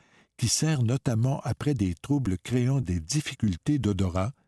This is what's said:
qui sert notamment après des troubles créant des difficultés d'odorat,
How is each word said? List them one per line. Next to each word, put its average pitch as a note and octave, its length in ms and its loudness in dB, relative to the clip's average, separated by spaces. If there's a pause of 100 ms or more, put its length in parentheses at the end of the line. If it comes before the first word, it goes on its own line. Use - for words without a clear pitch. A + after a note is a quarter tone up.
(360)
qui A#2 120 0
sert D#3 340 2
notamment A#2+ 600 0
après C#3+ 280 -2
des G2+ 220 0
troubles B2 420 0
créant B2+ 460 0
des F2 180 -2
difficultés C3+ 800 -2
d'odorat, G2 540 0 (160)